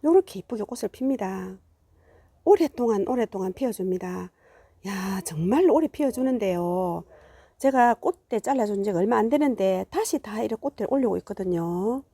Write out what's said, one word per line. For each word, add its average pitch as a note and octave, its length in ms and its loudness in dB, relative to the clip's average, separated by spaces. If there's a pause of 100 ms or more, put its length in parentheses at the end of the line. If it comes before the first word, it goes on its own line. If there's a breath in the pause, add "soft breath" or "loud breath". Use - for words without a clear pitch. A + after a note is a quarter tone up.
요렇게 E4+ 340 4
이쁘게 G#3+ 240 -8
꽃을 A3+ 300 -8
핍니다. F#3+ 640 -4 (880 soft breath)
오랫동안, A#3+ 640 4
오랫동안 G#3 440 -2
피어줍니다. F#3 800 -4 (560 soft breath)
야, F#3+ 380 -6
정말 G3 440 2
오래 D#4 200 4
피어주는데요. F#3 1120 -2 (560 soft breath)
제가 B3+ 360 4
꽃대 - 440 -4
잘라준 G#3 460 0
지가 F#3+ 160 0
얼마 A3+ 160 2
안 A3 120 2
되는데 G#3+ 640 2
다시 E4+ 300 -2
다 G#3+ 220 -6
이렇게 A3 180 -4
꽃대를 - 320 -4
올리고 B3 260 2
있거든요. F#3 960 -2